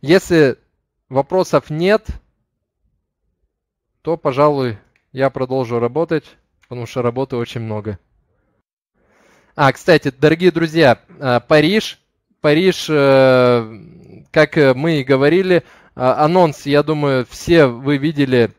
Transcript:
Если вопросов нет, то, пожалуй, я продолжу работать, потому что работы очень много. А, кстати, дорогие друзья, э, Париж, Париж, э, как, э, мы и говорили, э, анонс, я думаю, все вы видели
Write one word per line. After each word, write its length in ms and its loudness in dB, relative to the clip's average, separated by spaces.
Если 560 2
вопросов 600 -2
нет, 380 -2
то, 140 -6
пожалуй, 640 -2
я 180 -2
продолжу 500 -4
работать, 440 -4
потому 240 -14
что 160 -10
работы 340 -6
очень 240 -8
много. 400 -10
А, 180 0
кстати, 360 0
дорогие 420 0
друзья, 500 0
э, 260 -2
Париж, 540 0
Париж, 500 0
э, 880 2
как, 260 0
э, 160 4
мы 280 -2
и 20 -6
говорили, 540 2
э, 40 0
анонс, 680 0
я 160 0
думаю, 480 -2
все 360 2
вы 320 -4
видели 600 0